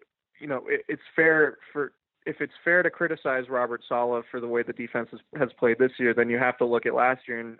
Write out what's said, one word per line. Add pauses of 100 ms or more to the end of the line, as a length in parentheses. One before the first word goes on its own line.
(420)
you
know,
it,
it's (140)
fair (140)
for, (320)
if
it's (120)
fair
to
criticize
Robert
Saleh
for
the
way
the
defense
has, (160)
has
played
this
year,
then
you
have
to
look
at
last
year
and,